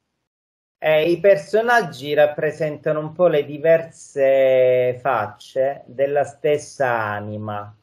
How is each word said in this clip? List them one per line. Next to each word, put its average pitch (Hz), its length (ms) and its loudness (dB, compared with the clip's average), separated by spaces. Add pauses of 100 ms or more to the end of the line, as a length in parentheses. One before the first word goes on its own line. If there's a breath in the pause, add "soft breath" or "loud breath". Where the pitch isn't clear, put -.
(800)
Eh, 156 320 2
i 170 100 -2
personaggi 196 920 0
rappresentano 151 880 -2
un 156 120 -8
po' 180 160 2
le 151 160 0
diverse 131 1600 2
facce 131 840 -4
della 139 380 -2
stessa 147 640 -4
anima. 107 960 -6